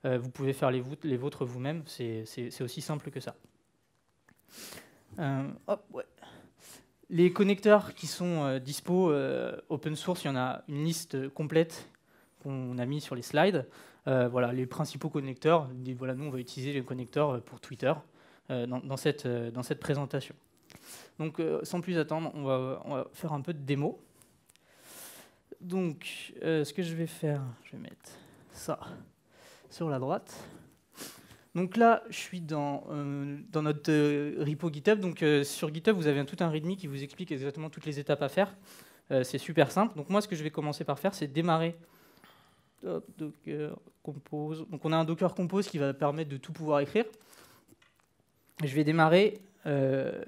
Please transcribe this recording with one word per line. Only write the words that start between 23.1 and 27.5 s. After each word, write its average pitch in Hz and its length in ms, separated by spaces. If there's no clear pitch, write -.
faire 156 220
un 139 80
peu 170 120
de 147 60
démo. 143 420
Donc, 180 760
euh, 160 200
ce 147 100
que 190 80
je 165 140
vais 165 120
faire, 147 360